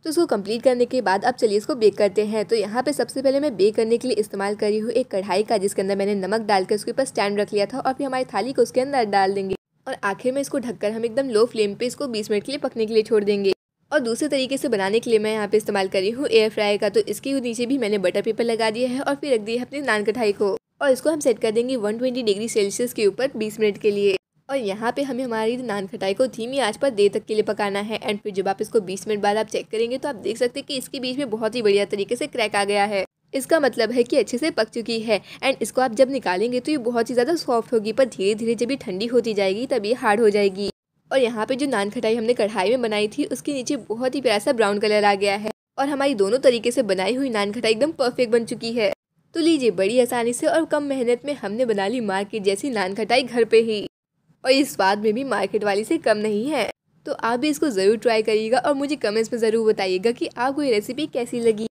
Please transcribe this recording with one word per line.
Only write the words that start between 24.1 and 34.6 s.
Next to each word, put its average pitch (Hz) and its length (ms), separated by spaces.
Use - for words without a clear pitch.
और 277 80
यहाँ 220 360
पे 277 100
हमें 269 220
हमारी 226 340
नान 208 280
खटाई 196 280
को 262 140
धीमी 233 320
आंच 220 160
पर 277 140
देर 202 220
तक 220 120
के 220 100
लिए 214 100
पकाना 202 360
है। 214 180
एंड 208 200
फिर 208 140
जब 190 160
आप 196 120
इसको 220 220
बीस 185 260
मिनट 208 140
बाद 208 140
आप 214 100
चेक - 220
करेंगे 233 300
तो 294 100
आप 277 80
देख 208 220
सकते 247 220
हैं 269 60
कि 285 100
इसके 262 240
बीच 254 180
में 277 120
बहुत 220 240
ही 247 80
बढ़िया 202 240
तरीके 202 300
से 302 100
क्रैक 214 300
आ 202 80
गया 202 220
है। 202 180
इसका 277 260
मतलब 240 320
है 247 100
कि 269 140
अच्छे 240 220
से 311 140
पक 220 180